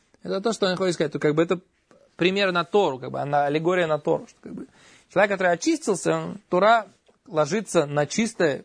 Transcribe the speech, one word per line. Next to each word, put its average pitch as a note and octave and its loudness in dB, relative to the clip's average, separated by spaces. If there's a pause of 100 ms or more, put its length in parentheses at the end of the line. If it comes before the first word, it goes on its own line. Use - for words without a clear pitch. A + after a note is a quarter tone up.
(220)
Это F#3+ -6
то, A3+ -2
что G3+ -2
он F#3 0
хочет F#3 0
сказать. D3+ -2
То, D#3+ -6
как D3 0
бы, D#3 4
это F3 0 (560)
пример F#3+ 0
на F3 0
Тору, E3+ 0
как B2+ -10
бы, C3 -6
она C#3+ 0
аллегория E3 0
на D#3 0
Тору. D3+ -2
Что, - -20
как - -16
бы, - -12 (420)
человек, G3+ 2
который F#3 2
очистился, F3 -2 (120)
Тора G#3 4 (400)
ложится D#3+ 0
на D3 -2
чистое, F3+ -2